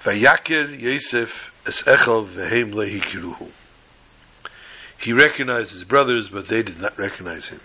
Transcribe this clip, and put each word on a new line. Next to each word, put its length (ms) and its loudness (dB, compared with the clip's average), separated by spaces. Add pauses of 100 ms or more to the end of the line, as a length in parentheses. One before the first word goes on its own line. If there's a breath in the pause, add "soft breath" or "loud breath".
"Vayakir 760 2
Yosef 680 -4 (160)
es 160 -10
Echav 500 4
vehem 400 -2
lo 140 -2
hikiruhu." 640 -8 (1500 loud breath)
He 140 -4
recognized 600 2
his 100 -16
brothers, 460 2
but 180 -10
they 160 0
did 180 -8
not 160 -6
recognize 520 -8
him. 160 -16